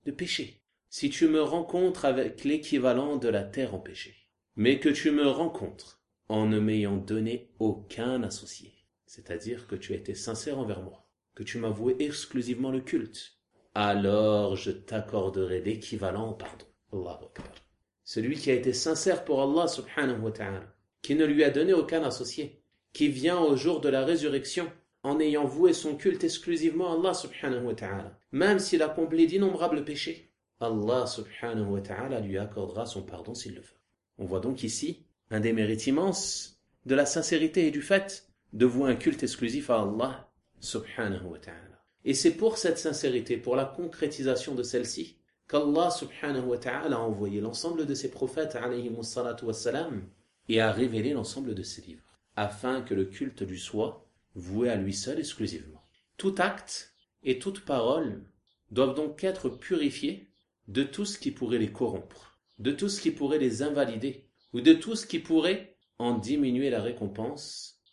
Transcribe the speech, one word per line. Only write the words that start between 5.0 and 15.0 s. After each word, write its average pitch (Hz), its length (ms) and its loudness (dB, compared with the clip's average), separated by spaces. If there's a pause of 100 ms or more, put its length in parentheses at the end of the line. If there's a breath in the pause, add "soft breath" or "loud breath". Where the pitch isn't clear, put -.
me 147 160 4
rencontres - 760 -2 (260)
en 107 180 2
ne 107 120 4
m'ayant 107 380 2
donné 110 640 -4
aucun 117 640 -2
associé, - 500 -10 (340)
c'est-à-dire - 600 -10
que 101 100 -6
tu - 160 -8
as 98 40 -2
été - 180 -8
sincère 123 440 -6
envers 104 240 -4
moi, 92 240 -16 (300)
que - 80 -10
tu - 140 -8
m'as 113 120 -2
voué 113 300 2
exclusivement 131 720 -2
le 131 80 0
culte, - 560 -6 (400)
alors 104 800 4
je 95 160 -4
t'accorderai 95 880 -2